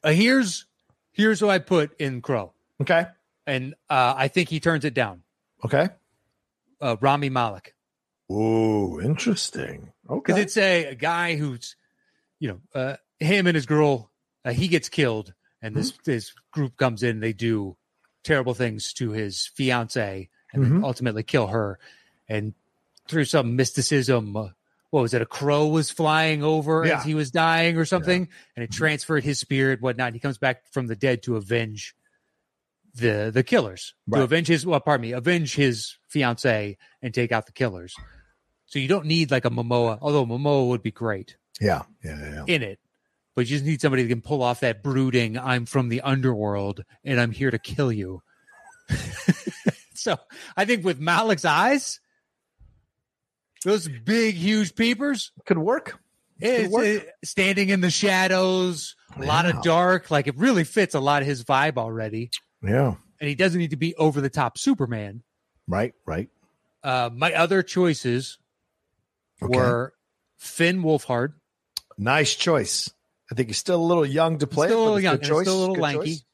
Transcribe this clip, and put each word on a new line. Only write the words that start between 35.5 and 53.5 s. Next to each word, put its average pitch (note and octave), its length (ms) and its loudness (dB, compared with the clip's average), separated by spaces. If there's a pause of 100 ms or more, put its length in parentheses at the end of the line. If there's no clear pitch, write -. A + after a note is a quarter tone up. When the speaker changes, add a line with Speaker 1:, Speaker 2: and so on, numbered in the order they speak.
Speaker 1:
his B2+ 420 0 (120)
fiance A#2 680 0 (240)
and A#2+ 140 -8
take A#2+ 160 0
out A2 160 0
the - 60 -20
killers. F#2 420 -6 (720)
So - 160 -6
you C3 80 -4
don't D3+ 180 0
need, D#3+ 240 2
like, C3 140 2
a B2 60 2
Momoa, A#2 500 0
although D3 260 2
Momoa C3+ 420 2
would B2 140 -2
be A2+ 80 -4
great G#2 460 -6 (240)
Speaker 2:
Yeah, G2 220 2 (200)
yeah, D2+ 160 -10
yeah, D2 300 -12
yeah. F3+ 60 2
Speaker 1:
in C#3+ 100 0
it. F#2+ 160 -12 (560)
But B2+ 120 0
you C#3 80 -2
just C#3 100 -2
need D3+ 160 0
somebody C3+ 200 2
that A#2+ 60 0
can A#2 140 -2
pull C#3 200 -4
off B2 180 0
that A2+ 220 -2
brooding, B2 560 0
"I'm B2 280 -2
from B2+ 240 0
the A#2+ 100 -2
underworld G#2+ 840 -2 (220)
and C3 160 0
I'm A#2+ 120 2
here C3+ 180 -2
to A2+ 80 -2
kill C3 340 -2
you." F#2+ 300 -8 (640)
<laughs> - 60 -2 (1000)
So F#3+ 220 -4 (400)
I G3 100 2
think G#3+ 180 0
with E3 160 -2
Malik's F3 440 2
eyes, F#3+ 540 2 (1700)